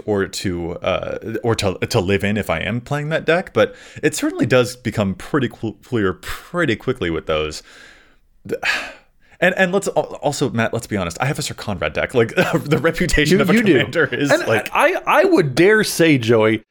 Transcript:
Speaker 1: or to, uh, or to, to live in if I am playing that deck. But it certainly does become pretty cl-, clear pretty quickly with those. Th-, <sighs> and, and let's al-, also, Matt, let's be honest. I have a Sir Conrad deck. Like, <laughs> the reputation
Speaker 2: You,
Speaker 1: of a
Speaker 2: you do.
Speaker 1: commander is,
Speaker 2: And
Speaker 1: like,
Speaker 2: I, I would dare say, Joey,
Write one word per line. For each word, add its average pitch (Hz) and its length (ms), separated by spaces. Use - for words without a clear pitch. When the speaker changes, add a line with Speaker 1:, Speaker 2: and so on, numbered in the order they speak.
Speaker 1:
or 101 220
to, 87 500
uh, 92 680
or 113 120
to, 98 200
to - 240
live 98 240
in 104 140
if - 140
I 82 80
am 110 220
playing 147 280
that 156 160
deck. 175 260
But 104 240
it 151 120
certainly 311 300
does 123 300
become 101 400
pretty 127 340
cl-, 107 240
clear 101 300
pretty 151 640
quickly 101 340
with 78 160
those. 78 380
Th-, - 160
<sighs> - 800
and, 185 140
and 185 180
let's 196 160
al-, - 320
also, 139 300
Matt, 113 220
let's 113 140
be 110 80
honest. 87 240
I 127 60
have 147 140
a - 20
Sir - 140
Conrad 78 380
deck. - 200
Like, 113 160
<laughs> - 60
the 160 460
reputation 160 580
Speaker 2:
You, - 20
Speaker 1:
of 180 80
a 185 60
Speaker 2:
you 233 80
do. 190 160
Speaker 1:
commander 147 260
is, 139 160
Speaker 2:
And 330 160
Speaker 1:
like, - 240
Speaker 2:
I, 302 340
I 277 200
would 180 300
dare 202 280
say, 165 340
Joey, 110 540